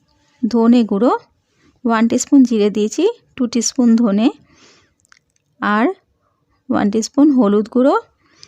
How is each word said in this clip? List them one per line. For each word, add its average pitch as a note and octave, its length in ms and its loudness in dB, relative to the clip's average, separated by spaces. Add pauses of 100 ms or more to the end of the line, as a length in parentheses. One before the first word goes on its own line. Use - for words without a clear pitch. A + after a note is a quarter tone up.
(420)
ধনে A#3 420 2
গুঁড়ো, G#3+ 280 -2 (720)
ওয়ান A3+ 220 -2
টিস্পুন B3+ 360 0
জিরে G#3+ 280 0
দিয়েছি, G#3+ 340 -4 (280)
টু - 140 -8
টিস্পুন A#3 500 -2
ধনে A3 320 0 (1300)
আর G#3 260 -2 (800)
ওয়ান G#3+ 220 -2
টিস্পুন A3+ 400 0
হলুদ G#3+ 380 0
গুঁড়ো, C4 260 2 (540)